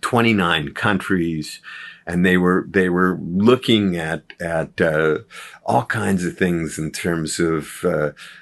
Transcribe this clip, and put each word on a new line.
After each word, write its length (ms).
twenty-nine 720
countries. 880
And 180
they 120
were, 300
they 220
were 320
looking 720
at, 440
at, 420
uh, 380
all 220
kinds 400
of 100
things 440
in 120
terms 480
of, 460
uh, 280